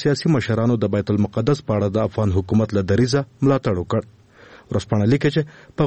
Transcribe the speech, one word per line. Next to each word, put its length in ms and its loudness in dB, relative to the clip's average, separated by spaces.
سیاسي 340 0
مشرانو 480 0
د 100 -2
بیت 220 0
المقدس 480 0
په 140 -2
اړه 180 0
د 160 0
افغان 260 0
حکومت 400 0
له 140 -2
دریځه 280 2
ملاتړ 340 0
وکړ. 200 -2
ورځپاڼه 420 -2
لیکي 220 0
چې 80 0
په 100 2